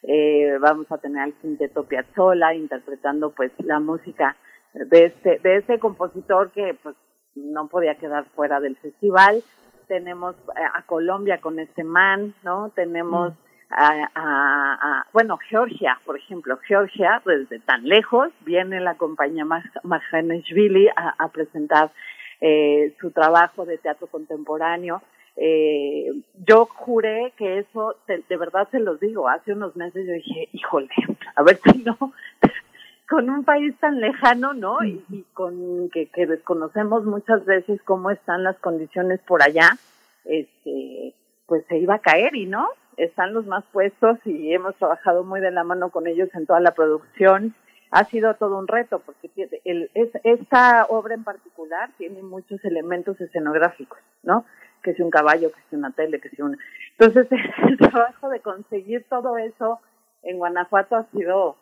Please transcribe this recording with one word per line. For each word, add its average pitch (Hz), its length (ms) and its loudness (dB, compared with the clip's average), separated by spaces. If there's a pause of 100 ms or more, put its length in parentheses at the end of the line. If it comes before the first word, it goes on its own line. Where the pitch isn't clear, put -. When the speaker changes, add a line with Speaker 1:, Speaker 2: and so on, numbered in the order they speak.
Speaker 1:
eh, 147 560 2
vamos 151 320 4
a 156 60 -8
tener 143 220 -8
al 143 120 -6
Quinteto 147 560 -6
Piazzolla 170 680 2
interpretando, 147 760 -6
pues, 131 260 -4
la 151 220 -2
música 156 560 -4 (360)
de 170 340 6
este, 170 340 0
de 190 160 4
este 220 240 -2
compositor 185 720 -2
que, 190 280 -6
pues, 147 140 -16 (400)
no 151 320 -10
podía 165 300 0
quedar 147 280 -6 (120)
fuera 143 240 -2
del 135 160 -6
festival. 196 680 4 (460)
Tenemos, 180 480 -6
eh, - 240 -12 (140)
a 180 80 -4
Colombia 180 580 -2
con 160 180 -8
este 156 240 -10
man, 196 520 0 (100)
¿no? 196 320 -6
Tenemos 170 560 -2
Speaker 2:
Mm. 160 40 -20 (340)
Speaker 1:
a, 151 440 4
a, 143 600 0 (260)
a, - 120 -10
bueno, 214 240 2
Georgia, 208 720 -2
por 147 100 -8
ejemplo, 135 500 -8
Georgia, 202 600 2
desde 135 340 -2
tan 123 260 0
lejos, 226 420 4 (180)
viene 185 340 -2
la 180 160 -2
compañía 156 480 -4
Mar-, 165 260 -4 (120)
Marjaneshvili 175 1080 2
a, - 300 -2
a 160 100 0
presentar, 156 640 0 (500)
eh, 151 580 4
su 175 120 -8
trabajo 170 560 4
de 165 100 -6
teatro 160 300 -8
contemporáneo. 160 960 -6 (340)
Eh, 147 720 0 (400)
yo 220 180 8
juré 233 720 -4
que 190 220 -4
eso, 220 360 -8 (120)
te, 180 200 -6
de 185 120 -6
verdad 180 320 -2
se 254 100 -2
los 175 200 -4
digo, 202 280 -2
hace 160 240 -2
unos 202 240 -8
meses 175 300 -8
yo 175 80 -4
dije, - 380 -10
"Híjole, - 360 -4 (480)
a 143 60 2
ver 175 200 4
si 254 200 6
no", 226 140 -4 (440)
<laughs> - 680 -4
con 254 180 2
un 277 160 -4
país 294 360 2
tan 294 200 0
lejano, 254 540 2
¿no? 233 280 -4
Y, 202 280 -6
y 196 140 -14 (100)
con 180 560 -6
que, 165 200 -4
que 175 160 -2
desconocemos 180 800 -4
muchas 208 400 0
veces 190 400 0
cómo 185 260 -2
están 185 340 -4
las 185 160 -2
condiciones 180 680 -4
por 170 160 4
allá, 160 280 6 (540)
este, 135 920 -8 (320)
pues 160 220 -2
se 170 100 -2
iba 180 160 2
a 208 60 -4
caer 196 360 2
y 202 100 -6
no, 220 220 -4 (280)
están 180 360 -4
los 220 140 -6
más 196 260 -6
puestos 202 520 2
y 160 280 -4
hemos 185 240 -2
trabajado 175 480 0
muy 190 160 -6
de 190 100 -2
la 175 140 -2
mano 180 260 -4
con 165 160 -6
ellos 170 280 -2
en 160 120 -6
toda 170 140 4
la 170 120 6
producción. 190 840 2 (360)
Ha 202 140 4
sido 220 300 0
todo 202 240 -2
un 190 100 -8
reto 220 300 -2
porque - 300 -16
tiene, - 360 -12
el, 170 300 -6
es, 233 160 0 (140)
esta 240 680 6
obra 220 240 -4
en 226 100 -12
particular 180 720 -12
tiene 190 260 -14
muchos 190 420 -14
elementos 175 560 -6
escenográficos, 160 800 -2 (240)
¿no? 208 220 2 (380)
Que 180 120 -2
si - 80 -4
un 170 80 -2
caballo, 160 420 4
que - 80 -20 (100)
si 156 60 -8
una 139 160 -6
tele, 156 280 -4
que - 80 -20
si - 140 -14
una, 143 160 -6 (400)
entonces 226 320 8
<laughs> 226 380 0
el 262 100 2
trabajo 247 500 2
de 262 120 -6
conseguir 208 680 -8
todo 247 300 -4
eso 226 400 -6 (440)
en 180 140 -10
Guanajuato 180 600 0
ha 226 160 0
sido 180 500 -2